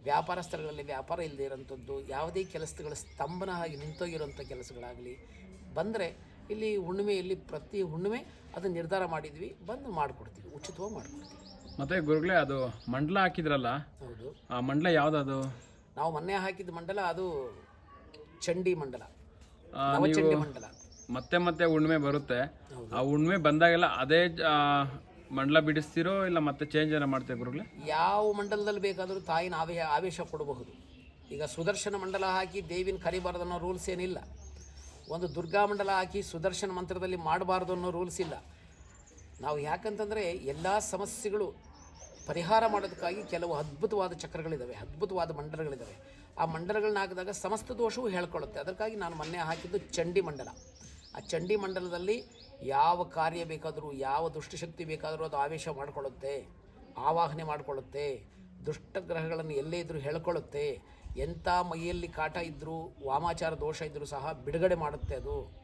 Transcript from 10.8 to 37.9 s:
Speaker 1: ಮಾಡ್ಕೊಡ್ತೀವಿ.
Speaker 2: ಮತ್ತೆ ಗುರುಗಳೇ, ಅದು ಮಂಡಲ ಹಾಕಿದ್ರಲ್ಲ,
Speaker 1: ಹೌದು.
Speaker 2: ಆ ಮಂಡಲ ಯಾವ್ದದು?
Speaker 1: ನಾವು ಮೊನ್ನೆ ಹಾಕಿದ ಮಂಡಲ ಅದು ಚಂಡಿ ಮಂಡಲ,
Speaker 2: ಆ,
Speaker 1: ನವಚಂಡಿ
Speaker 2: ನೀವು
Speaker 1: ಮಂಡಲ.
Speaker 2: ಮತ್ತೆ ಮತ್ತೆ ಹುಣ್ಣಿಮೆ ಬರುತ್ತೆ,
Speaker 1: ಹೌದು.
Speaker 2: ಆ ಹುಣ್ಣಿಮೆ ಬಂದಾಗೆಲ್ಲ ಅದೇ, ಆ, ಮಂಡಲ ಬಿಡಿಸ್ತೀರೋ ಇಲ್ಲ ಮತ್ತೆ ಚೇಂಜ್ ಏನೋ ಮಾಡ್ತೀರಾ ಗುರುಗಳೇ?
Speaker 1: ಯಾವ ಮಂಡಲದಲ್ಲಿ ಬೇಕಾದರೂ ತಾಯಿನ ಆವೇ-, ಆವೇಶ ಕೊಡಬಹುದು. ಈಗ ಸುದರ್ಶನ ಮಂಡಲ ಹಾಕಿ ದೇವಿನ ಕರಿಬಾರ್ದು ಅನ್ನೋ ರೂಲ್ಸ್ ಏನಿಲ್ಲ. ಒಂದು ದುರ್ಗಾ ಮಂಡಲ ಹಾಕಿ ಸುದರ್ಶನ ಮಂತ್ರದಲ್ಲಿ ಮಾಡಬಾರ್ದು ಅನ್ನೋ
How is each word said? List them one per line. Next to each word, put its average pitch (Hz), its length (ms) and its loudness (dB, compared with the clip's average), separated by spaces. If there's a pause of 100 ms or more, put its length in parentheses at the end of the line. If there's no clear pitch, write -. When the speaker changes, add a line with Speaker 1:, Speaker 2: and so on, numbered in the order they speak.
Speaker 1:
ಮಾಡ್ಕೊಡ್ತೀವಿ. - 880 -12
Speaker 2:
ಮತ್ತೆ 139 200 2
ಗುರುಗಳೇ, 156 340 4
ಅದು 135 540 2
ಮಂಡಲ 151 300 2
ಹಾಕಿದ್ರಲ್ಲ, 147 580 2
Speaker 1:
ಹೌದು. 123 600 -12 (140)
Speaker 2:
ಆ 123 100 -2
ಮಂಡಲ 139 260 2
ಯಾವ್ದದು? 143 680 4 (420)
Speaker 1:
ನಾವು 156 160 0
ಮೊನ್ನೆ 165 220 -2
ಹಾಕಿದ 185 340 -2
ಮಂಡಲ 170 320 -4
ಅದು 165 560 -2 (840)
ಚಂಡಿ 180 340 2
ಮಂಡಲ, 135 280 -8 (720)
Speaker 2:
ಆ, 139 180 2
Speaker 1:
ನವಚಂಡಿ 156 300 6
Speaker 2:
ನೀವು 151 180 8
Speaker 1:
ಮಂಡಲ. - 240 -4 (460)
Speaker 2:
ಮತ್ತೆ 127 280 2
ಮತ್ತೆ 170 260 4
ಹುಣ್ಣಿಮೆ 160 320 6
ಬರುತ್ತೆ, 139 480 2
Speaker 1:
ಹೌದು. 120 520 -8
Speaker 2:
ಆ 120 40 4
ಹುಣ್ಣಿಮೆ 151 360 6
ಬಂದಾಗೆಲ್ಲ 165 500 8
ಅದೇ, 165 560 6
ಆ, 147 420 6 (460)
ಮಂಡಲ 139 300 6
ಬಿಡಿಸ್ತೀರೋ 165 640 2
ಇಲ್ಲ 175 140 2
ಮತ್ತೆ 147 280 0
ಚೇಂಜ್ 156 280 4
ಏನೋ 143 120 4
ಮಾಡ್ತೀರಾ 127 320 0
ಗುರುಗಳೇ? 131 480 -6
Speaker 1:
ಯಾವ 190 460 4
ಮಂಡಲದಲ್ಲಿ 202 480 0
ಬೇಕಾದರೂ 190 400 -2
ತಾಯಿನ 175 340 0
ಆವೇ-, 165 240 -2
ಆವೇಶ 160 420 0
ಕೊಡಬಹುದು. 143 520 -6 (640)
ಈಗ 143 80 -4
ಸುದರ್ಶನ 196 520 0
ಮಂಡಲ 190 320 0
ಹಾಕಿ 185 420 0
ದೇವಿನ 185 280 -2
ಕರಿಬಾರ್ದು 175 440 -2
ಅನ್ನೋ 175 180 -2
ರೂಲ್ಸ್ 175 320 -4
ಏನಿಲ್ಲ. 180 280 -2 (920)
ಒಂದು 165 260 -2
ದುರ್ಗಾ 170 320 4
ಮಂಡಲ 202 240 2
ಹಾಕಿ 190 320 2
ಸುದರ್ಶನ 185 480 -2
ಮಂತ್ರದಲ್ಲಿ 185 460 -4
ಮಾಡಬಾರ್ದು 180 560 2
ಅನ್ನೋ 180 180 0